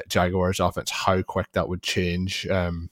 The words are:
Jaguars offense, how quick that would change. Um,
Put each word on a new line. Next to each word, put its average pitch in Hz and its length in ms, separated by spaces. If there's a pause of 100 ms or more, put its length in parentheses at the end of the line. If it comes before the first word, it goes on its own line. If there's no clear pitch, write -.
Jaguars 92 520
offense, 87 320
how 92 320
quick - 300
that 90 140
would 90 140
change. 90 680
Um, 87 440